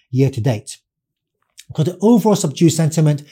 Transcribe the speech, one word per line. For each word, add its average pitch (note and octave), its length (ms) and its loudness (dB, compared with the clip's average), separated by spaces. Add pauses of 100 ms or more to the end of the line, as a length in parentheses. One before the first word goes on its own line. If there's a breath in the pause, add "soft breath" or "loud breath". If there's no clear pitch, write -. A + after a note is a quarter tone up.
year C3 220 0
to A2 100 -8
date. G#2+ 380 -6 (960)
But D3+ 100 -2
the F3+ 160 -4
overall G#3+ 340 4
subdued E3 380 0
sentiment D3+ 580 0